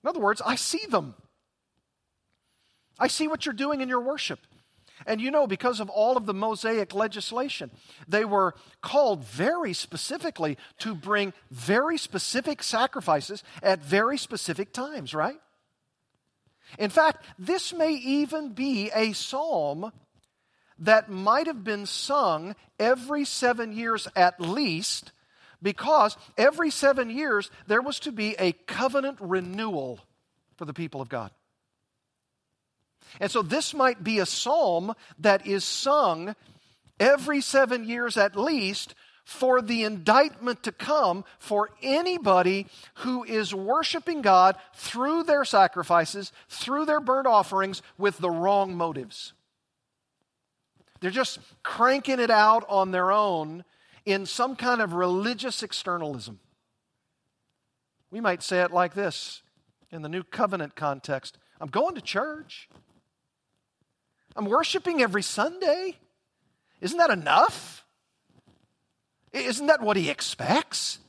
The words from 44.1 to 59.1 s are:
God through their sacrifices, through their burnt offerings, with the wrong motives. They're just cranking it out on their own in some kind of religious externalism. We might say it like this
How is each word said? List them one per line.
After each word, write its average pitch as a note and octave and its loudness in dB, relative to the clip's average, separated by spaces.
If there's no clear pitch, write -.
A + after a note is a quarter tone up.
God F#3+ 8
through D4 -2
their C#4+ 2
sacrifices, F3 2
through C#4+ -4
their D4+ 2
burnt C4 0
offerings, F#3+ 2
with G3+ 0
the F3 -2
wrong F#3+ 2
motives. D3 -6
They're F#3 0
just A#3+ 0
cranking C4 2
it A#3 2
out A3 8
on F#3+ 2
their F#3 2
own F3+ 0
in G3 0
some B3+ -2
kind A#3+ 0
of F3 0
religious G3 0
externalism. D3 -6
We G#3 -10
might F#3 0
say F3+ 2
it F3 2
like F3 2
this - -6